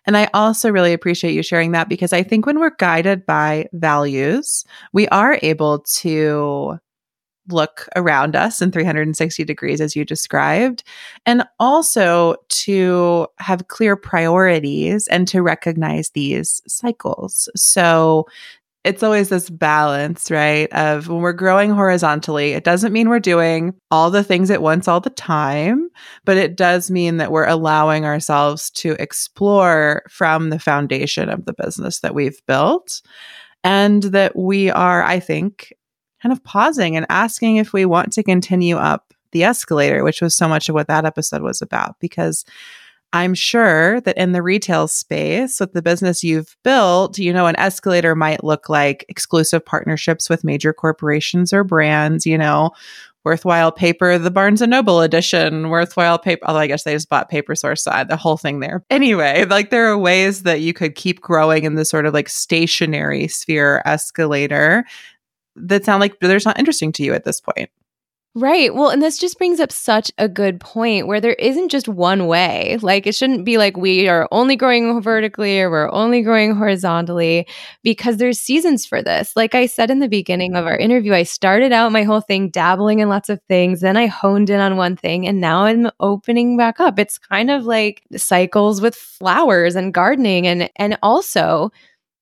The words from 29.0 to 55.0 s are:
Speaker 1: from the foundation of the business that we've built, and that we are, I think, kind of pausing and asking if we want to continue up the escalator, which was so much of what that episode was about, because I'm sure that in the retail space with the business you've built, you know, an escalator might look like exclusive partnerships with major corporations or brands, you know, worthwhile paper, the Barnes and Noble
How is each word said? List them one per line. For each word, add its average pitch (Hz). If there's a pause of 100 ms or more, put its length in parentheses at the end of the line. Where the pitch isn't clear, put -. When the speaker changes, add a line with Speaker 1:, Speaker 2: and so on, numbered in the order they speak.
Speaker 1:
from 160
the 156
foundation 143
of -
the -
business -
that 147
we've 139
built, 160 (600)
and 202
that 196
we 190
are, 180
I 180
think, 175 (440)
kind 247
of -
pausing 208
and 160
asking 220
if 214
we 190
want 170
to 214
continue 180
up - (180)
the 170
escalator, 143
which 156
was 165
so 165
much 156
of 156
what 151
that 156
episode 151
was -
about, -
because 165 (680)
I'm 180
sure 196
that 190
in 185
the 175
retail 180
space 160
with 185
the 175
business 175
you've 160
built, 196
you 175
know, 180
an 170
escalator 175
might 156
look 151
like 143
exclusive -
partnerships 156
with 165
major 147
corporations 156
or 196
brands, 156
you 160
know, 151 (540)
worthwhile 165
paper, 175
the 170
Barnes 208
and 233
Noble 208